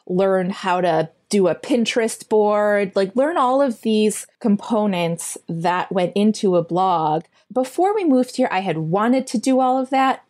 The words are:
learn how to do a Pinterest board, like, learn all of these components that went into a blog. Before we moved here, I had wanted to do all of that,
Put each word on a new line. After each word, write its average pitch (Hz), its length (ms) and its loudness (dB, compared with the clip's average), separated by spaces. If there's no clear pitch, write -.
learn 185 440 0
how 185 300 -2
to 160 280 0
do 196 180 4
a 156 60 0
Pinterest 226 720 -2
board, 208 680 2
like, 196 220 -2
learn 302 220 0
all 262 240 2
of 262 180 -2
these 214 460 0
components 202 960 -2
that 170 420 -2
went 180 240 -2
into 208 420 2
a 170 60 4
blog. 170 600 0
Before 339 420 0
we 427 100 -2
moved 254 320 2
here, 254 140 0
I 185 100 -2
had 185 180 -4
wanted 214 500 0
to 247 100 -4
do 262 220 0
all 254 180 2
of 262 120 -4
that, 269 400 0